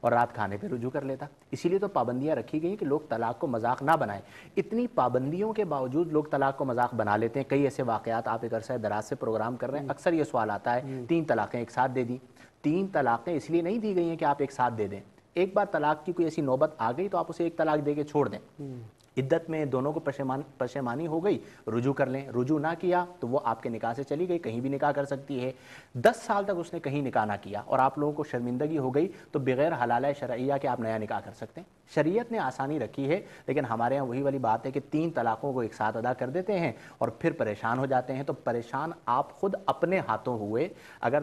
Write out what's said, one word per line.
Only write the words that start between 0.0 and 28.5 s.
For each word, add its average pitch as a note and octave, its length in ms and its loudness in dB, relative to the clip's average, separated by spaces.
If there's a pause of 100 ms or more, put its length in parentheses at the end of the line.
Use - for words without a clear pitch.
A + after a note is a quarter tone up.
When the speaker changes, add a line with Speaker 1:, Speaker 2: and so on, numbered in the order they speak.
Speaker 1:
और A#2+ 100 4
रात A#2+ 180 4
खाने G2+ 260 -4
पे C3 100 -8
रुजू B2 220 -4
कर C#3 140 -4
लेता। C3+ 240 -6 (260)
इसीलिए F3+ 260 2
तो G3+ 100 0
पाबंदियाँ C3+ 460 0
रखी B2 240 -4
गई E3 80 -2
हैं G3+ 100 -2
कि F3+ 80 -4
लोग D3 240 0
तलाक A#2 280 0
को E3 100 -2
मजाक A#2+ 360 0
ना D#3 140 6
बनाएं। G#2 240 -2 (360)
इतनी A3+ 280 0 (120)
पाबंदियों C#3 560 2
के G#3+ 120 0
बावजूद D3 460 0
लोग D3+ 200 2
तलाक C3+ 260 2
को C#3+ 80 -2
मजाक B2 300 2
बना G#2 200 4
लेते A#2 240 2
हैं। C3 100 -4
कई C#3+ 160 4
ऐसे C3+ 180 0
वाक़यात, A2+ 440 0
आप A2+ 180 -2
एक A2+ 80 -2
अरसा A2+ 260 -2
दराज G#2+ 240 -2
से - 120 -4
प्रोग्राम A2+ 400 -2
कर A#2+ 140 -4
रहे C#3 80 -4
हैं, C#3+ 60 -4
Speaker 2:
हम्म। C#3 100 -4
Speaker 1:
अक्सर E3+ 200 0
ये D#3 120 4
सवाल G#2+ 260 0
आता G2+ 200 -2
है, B2 100 2
Speaker 2:
हम्म। C3 240 -8
Speaker 1:
"तीन E3 200 2
तलाक़ें A#2+ 360 0
एक A2+ 100 -6
साथ C3 180 2
दे B2+ 140 0
दी।" B2 160 -4 (440)
तीन F3 260 2
तलाक़ें C#3+ 460 2
इसलिए D#3+ 260 2
नहीं G3 180 0
दी G#3 140 -2
गई E3+ 140 2
हैं E3 100 -2
कि D#3+ 80 0
आप C#3+ 160 2
एक C3+ 100 0
साथ B2 220 2
दे G#2+ 140 -2
दें। G2 140 -8 (340)
एक F#3+ 200 2
बार G#3 180 4
तलाक D3+ 320 2
की F3 80 -2
कोई E3+ 120 2
ऐसी D#3 180 -2
नौबत C#3 360 4
आ A#2 120 2
गई F3 180 -2
तो F#3 80 0
आप E3 120 -2
उसे E3+ 180 -2
एक E3 100 -4
तलाक D#3 240 4
दे D3 140 0
के D3 100 -2
छोड़ D3 240 2
दें। G#2+ 80 -8
Speaker 2:
हम्म। C3 440 -12 (360)
Speaker 1:
इद्दत D#3+ 320 2
में D#3 200 -2
दोनों C3 240 0
को E3 60 -4
पशेमान-, C3+ 440 -4 (160)
पशेमानी B2+ 460 -2
हो D#3+ 160 0
गई, F#3 180 2 (280)
रुजू A#2+ 260 2
कर C3+ 140 2
लें, C3+ 220 -4
रुजू B2+ 300 2
ना D#3 160 0
किया F3 280 2 (180)
तो B2 60 -4
वो B2+ 160 0
आपके A#2 260 -2
निकाह A#2 240 -2
से C3+ 100 -4
चली D3+ 240 -2
गई, F3 100 0
कहीं A#2 240 -4
भी C3+ 80 -2
निकाह C#3+ 220 2
कर C#3 140 0
सकती C#3 340 -4
है। B2+ 140 -2 (440)
दस G3+ 200 4
साल G3+ 280 0
तक G3 120 0
उसने E3+ 220 -6
कहीं C#3+ 240 -2
निकाह A2+ 220 2
ना G2+ 120 -2
किया G2+ 240 -8
और B2+ 180 2
आप C3+ 200 4
लोगों D3 140 2
को D3+ 120 -2
शर्मिंदगी B2+ 520 -2